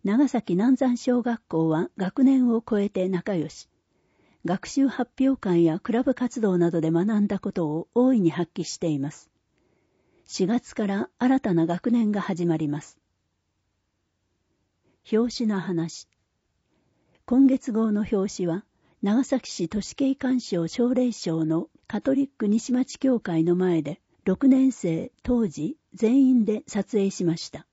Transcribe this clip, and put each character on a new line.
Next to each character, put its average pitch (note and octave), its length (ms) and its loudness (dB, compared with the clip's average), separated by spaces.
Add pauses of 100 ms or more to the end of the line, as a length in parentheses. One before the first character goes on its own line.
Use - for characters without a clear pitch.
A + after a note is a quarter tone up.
長 A#3 240 2
崎 G#3 260 -2
南 B3 220 4
山 B3 200 0
小 B3 260 0
学 A#3 240 -4
校 D#3+ 220 0
は D#3+ 280 0
学 G3 280 0
年 C4 260 4
を A3+ 180 0
超 G#3+ 100 0
え G3+ 100 0
て F#3 200 -2
仲 F#3+ 260 -2
良 D#3 140 -2
し。 - 200 -20 (760)
学 F#3 220 -4
習 C#4 220 0
発 - 220 -4 (100)
表 C4+ 180 2
会 F3 260 2
や D#3+ 160 2
ク - 120 -6
ラ A#3+ 100 0
ブ C4 120 0
活 B3 260 -4
動 F#3+ 160 2
な E3+ 140 2
ど E3 100 0
で D#3+ 100 0
学 G3+ 300 0
ん G3+ 60 2
だ G3 120 -4
こ G3 140 -6
と E3 160 -4
を D#3 260 -6
大 B3+ 200 4
い A3 60 2
に E3+ 100 4
発 E3 240 -6
揮 E3+ 100 -6
し - 140 -12
て E3+ 100 -2
い D3+ 100 -2
ま C#3 120 -4
す。 - 200 -20 (960)
四 - 200 -2
月 A#3 280 -4
か G#3 120 -4
ら G3 320 -4
新 C4 220 2
た G3 140 -2
な E3 120 2
学 F3 240 -4
年 A3+ 220 2
が G3+ 80 -2
始 F3 260 -4
ま E3 100 0
り D#3 120 -4
ま C#3+ 120 -6
す。 - 180 -20 (2250)
表 A3+ 260 0
紙 A3+ 100 -2
の G3 120 -2
話。 E3 460 -6 (1200)
今 C4+ 200 6
月 C4 260 2
号 A3 180 0
の G#3 200 -2
表 G3 220 -2
紙 F3+ 140 -4
は、 E3+ 180 -4 (380)
長 A3 220 2
崎 - 260 -4
市 E3+ 180 -6
都 G#3 120 -4
市 - 160 -14
景 C4+ 180 0
観 B3+ 260 -2
賞 E3+ 280 -4
奨 B3 260 0
励 B3 160 0
賞 E3 340 -4
の D#3+ 240 -2 (180)
カ G#3 140 -6
ト C4+ 140 0
リ C#4 120 0
ッ - 120 -20
ク G#3+ 80 -2
西 A3+ 260 0
町 B3+ 260 -2
教 B3+ 200 0
会 E3 260 0
の F3 120 2
前 F3+ 260 2
で、 - 180 -10 (240)
六 G3 220 0
年 C4 260 6
生 E3 380 -4 (120)
当 A#3 260 0
時 D#3 280 -8 (180)
全 B3+ 320 4
員 B3 180 4
で G#3+ 220 -2
撮 G#3 300 -4
影 G3 140 2
し F#3 140 -6
ま E3+ 120 2
し - 140 -14
た。 D3 220 -16